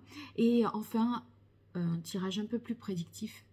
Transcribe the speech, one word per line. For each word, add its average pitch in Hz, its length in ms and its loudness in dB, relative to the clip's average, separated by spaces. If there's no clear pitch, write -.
et 233 380 6
enfin, 226 500 0
euh, - 20 -2
un 170 200 0
tirage 185 400 -4
un 208 60 -2
peu 226 140 -2
plus 233 160 -6
prédictif, - 760 -8